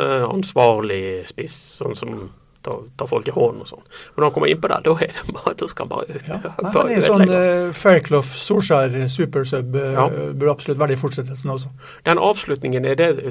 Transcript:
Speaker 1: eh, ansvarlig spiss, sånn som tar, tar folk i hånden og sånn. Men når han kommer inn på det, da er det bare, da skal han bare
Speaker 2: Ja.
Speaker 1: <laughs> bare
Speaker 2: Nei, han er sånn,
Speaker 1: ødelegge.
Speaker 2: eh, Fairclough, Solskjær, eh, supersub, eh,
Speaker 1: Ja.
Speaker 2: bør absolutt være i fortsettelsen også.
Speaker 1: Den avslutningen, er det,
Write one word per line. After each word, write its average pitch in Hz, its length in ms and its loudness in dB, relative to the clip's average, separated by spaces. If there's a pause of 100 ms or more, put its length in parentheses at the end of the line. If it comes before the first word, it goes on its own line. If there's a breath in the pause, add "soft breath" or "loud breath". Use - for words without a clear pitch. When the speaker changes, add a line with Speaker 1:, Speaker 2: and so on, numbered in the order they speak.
Speaker 1:
eh, 135 240 2
ansvarlig 107 1040 2
spiss, - 300 -10 (180)
sånn - 180 -6
som 117 200 -10 (480)
tar, 113 160 -8 (180)
tar 135 140 -6
folk 117 160 -2
i - 80 -2
hånden 113 260 2
og - 80 -16
sånn. - 140 -18
Men - 400 -6
når - 20 6
han 147 80 2
kommer 147 160 2
inn 160 140 2
på - 80 0
det, - 160 2
da 165 80 6 (100)
er - 80 -6
det - 220 -10
bare, - 240 -4
da - 100 -6
skal - 160 -8
han - 60 -8
bare - 320 -8
Speaker 2:
Ja. 156 180 -8
Speaker 1:
<laughs> - 0 -
bare - 220 -8
Speaker 2:
Nei, 185 100 -4
han - 220 2
er 190 100 2
sånn, 202 220 6
Speaker 1:
ødelegge. 180 260 4 (140)
Speaker 2:
eh, 170 160 -8
Fairclough, 151 500 4 (140)
Solskjær, 143 560 2
eh, - 80 0
supersub, 131 680 -2
eh, 135 160 -2
Speaker 1:
Ja. 131 140 4 (260)
Speaker 2:
bør 139 220 2
absolutt 139 260 -4
være 139 160 0
i 131 60 -8
fortsettelsen 135 500 -6
også. 131 160 -8 (400 loud breath)
Speaker 1:
Den 170 80 4
avslutningen, 135 720 0
er 139 80 2
det, 165 140 4 (200)